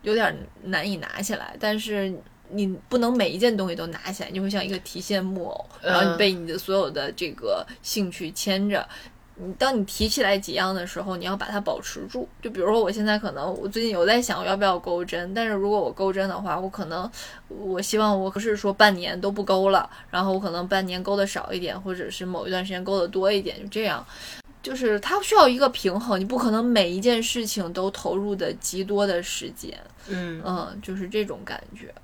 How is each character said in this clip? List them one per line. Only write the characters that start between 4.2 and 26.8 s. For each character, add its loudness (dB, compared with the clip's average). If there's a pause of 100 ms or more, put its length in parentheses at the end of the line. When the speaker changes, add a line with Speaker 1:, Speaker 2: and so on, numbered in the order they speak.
Speaker 1:
来， -8
你 -10
就 -2
会 0
像 -2
一 -4
个 -4
提 -12
线 -2
木 -4
偶， -8 (160)
Speaker 2:
嗯。 2
Speaker 1:
然 6
后 6
你 0
被 6
你 -6
的 -4
所 -2
有 4
的 -4
这 -4
个 -2 (160)
兴 -2
趣 -8
牵 0
着。 0 (500)
你， -10
当 2
你 2
提 -2
起 2
来 6
几 -4
样 2
的 -4
时 -8
候， -4
你 -6
要 -2
把 -6
它 -2
保 -2
持 -8
住。 -8 (140)
就 -8
比 -8
如 2
说 4
我 2
现 -2
在 2
可 -4
能， -4
我 -6
最 -2
近 0
有 4
在 6
想 -2
我 -2
要 2
不 2
要 4
钩 -2
针， -4
但 0
是 0
如 0
果 4
我 0
钩 0
针 0
的 -4
话， -2
我 -4
可 -6
能， -4 (380)
我 -4
希 0
望 6
我 0
不 -4
是 0
说 0
半 8
年 -4
都 0
不 -4
钩 4
了， 4 (220)
然 0
后 2
我 2
可 -2
能 -4
半 2
年 -4
钩 0
的 4
少 -6
一 -4
点， -6
或 -6
者 -8
是 -8
某 -4
一 -4
段 -2
时 -6
间 -4
钩 0
的 2
多 2
一 4
点， -6
就 -12
这 -4
样。 -2 (560)
就 -6
是 2
它 0
需 0
要 10
一 4
个 6
平 -2
衡， 0
你 0
不 -2
可 2
能 2
每 4